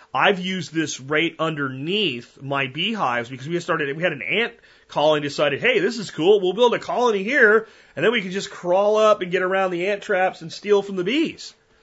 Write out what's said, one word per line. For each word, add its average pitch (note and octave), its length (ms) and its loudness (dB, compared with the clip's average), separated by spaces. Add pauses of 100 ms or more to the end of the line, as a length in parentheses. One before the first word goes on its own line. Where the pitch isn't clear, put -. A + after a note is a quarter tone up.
(120)
I've F3+ 260 2
used F3+ 340 -6
this D#3 280 -4
right D3+ 380 -2
underneath D3 1040 -4
my C3+ 280 -4
beehives C#3 600 -4
because C3 200 -12
we E3+ 100 -2
started, D#3+ 380 -2
we D#3+ 60 -8
had F3 100 0
an B2 100 -10
ant G3 300 -2 (340)
colony D3+ 360 2
decided, D3 380 0
"Hey, A#3 200 2
this A#3 180 -2
is F3+ 120 -10
cool. G3 300 4
We'll F#3 120 0
build A3+ 220 2
a E3 40 0
colony G3+ 460 0
here, A3 420 4 (300)
and C#3+ 80 -2
then A3 80 4
we A#3 80 0
can F#3 100 -6
just F#3+ 200 -6
crawl G3+ 460 2
up G#3+ 260 4
and F3 100 -8
get F#3 100 0
around F#3+ 280 0
the F3+ 180 -4
ant G3+ 140 -4
traps F#3 400 0
and D#3+ 100 -12
steal G3+ 300 2
from G3 140 -8
the F3+ 80 -2
bees." C4+ 500 -4 (280)